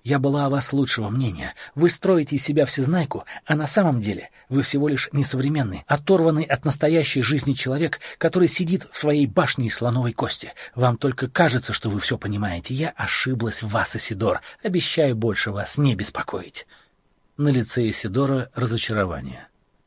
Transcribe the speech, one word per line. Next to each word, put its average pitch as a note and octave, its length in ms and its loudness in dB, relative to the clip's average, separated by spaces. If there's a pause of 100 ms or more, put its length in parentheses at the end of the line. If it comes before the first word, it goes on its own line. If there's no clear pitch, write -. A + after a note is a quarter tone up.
Я C3+ 160 0
была C#3 260 2
о C3+ 40 2
вас C#3 220 -2
лучшего B2 380 0
мнения. G#2+ 440 -2 (220)
Вы E3+ 140 4
строите E3+ 460 2
из C3+ 80 -2
себя D3 220 2
всезнайку, D3 600 0 (180)
а D#3 120 0
на D3+ 120 -2
самом D#3+ 320 4
деле G2+ 300 -4 (200)
вы C3+ 120 2
всего C#3+ 260 0
лишь C#3 240 -2
несовременный, C3+ 760 0
оторванный D#3+ 560 2
от C#3 200 -2
настоящей D#3 580 2
жизни C3+ 320 2
человек, C#3 460 -2 (200)
который E3+ 280 4
сидит F3 440 0
в - 60 -8
своей D3 300 4
башне C3 400 0
из - 80 -4
слоновой A#2+ 380 0
кости. - 400 -6 (220)
Вам A#2+ 220 2
только C3 300 -2
кажется, B2+ 460 2
что - 160 -4
вы G2+ 100 0
все A#2 180 -2
понимаете. G2+ 560 -4
Я C#3+ 180 -2
ошиблась A#2 720 -2
в A2 40 -4
вас, G#2 280 0
Исидор. G2 460 -2 (220)
Обещаю D#3+ 520 2
больше G#2+ 360 0
вас G2+ 260 -6
не C#3 180 4
беспокоить». - 720 -8 (680)
На D3 140 2
лице A#2+ 400 2
Исидора B2+ 640 -2
разочарование. G2 960 -2 (380)